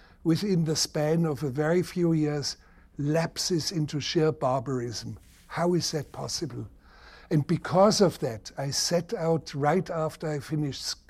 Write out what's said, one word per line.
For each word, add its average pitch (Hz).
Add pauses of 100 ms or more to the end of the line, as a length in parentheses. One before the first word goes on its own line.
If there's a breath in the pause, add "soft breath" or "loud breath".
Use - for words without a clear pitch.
(220 soft breath)
within 170
the 156
span 160
of 147
a 143
very 156
few 170
years, 147 (420 soft breath)
lapses 160
into 151
sheer 156
barbarism? 123 (300)
How 175
is 165
that 151
possible? 120 (640 loud breath)
And 156
because 185
of 180
that, 117
I 139
set 170
out 165
right 156
after 156
I 151
finished 147
s-, - (140)